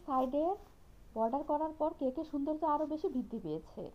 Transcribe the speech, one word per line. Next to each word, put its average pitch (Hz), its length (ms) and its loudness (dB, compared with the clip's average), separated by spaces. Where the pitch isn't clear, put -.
সাইডে 262 380 2
বর্ডার 233 360 2
করার 311 280 2
পর 302 200 2
কেকের 277 320 0
সৌন্দর্য 302 320 0
আরও 302 200 2
বেশি 311 220 0
বৃদ্ধি 240 240 -2
পেয়েছে। 160 440 -6